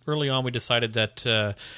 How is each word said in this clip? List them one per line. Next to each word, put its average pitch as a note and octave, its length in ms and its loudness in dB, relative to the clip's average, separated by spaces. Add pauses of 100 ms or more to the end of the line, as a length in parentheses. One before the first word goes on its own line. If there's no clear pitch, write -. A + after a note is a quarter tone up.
early D3+ 240 0
on C3 120 0
we B2+ 80 -2
decided A#2 440 0
that, A2 320 0
uh, G#2+ 260 2 (260)